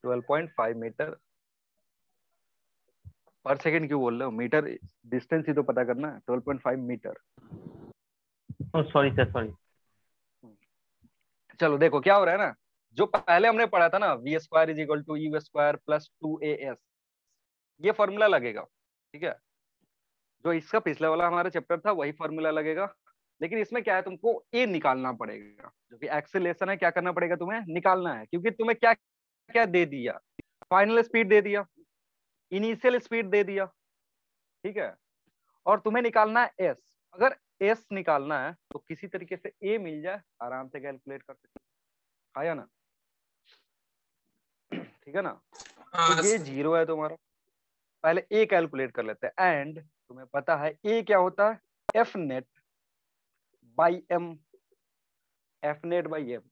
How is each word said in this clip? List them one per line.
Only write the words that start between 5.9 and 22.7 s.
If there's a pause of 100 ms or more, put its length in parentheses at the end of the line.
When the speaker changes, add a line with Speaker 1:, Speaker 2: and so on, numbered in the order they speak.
Speaker 1:
है।
ट्वेल्व
पॉइंट
फ़ाइव
मीटर। (1600)
Speaker 2:
ओह,
सॉरी
सर,
सॉरी। (2000)
Speaker 1:
चलो
देखो
क्या
हो
रहा
है
ना, (440)
जो
पहले
हमने
पढ़ा
था
ना,
V
square
is
equal
to
E
square
plus (100)
two
ए (100)
एस, (1040)
ये
formula
लगेगा, (460)
ठीक
है। (1080)
जो
इसका
पिछले
वाला
हमारा
chapter
था
वही
formula
लगेगा, (480)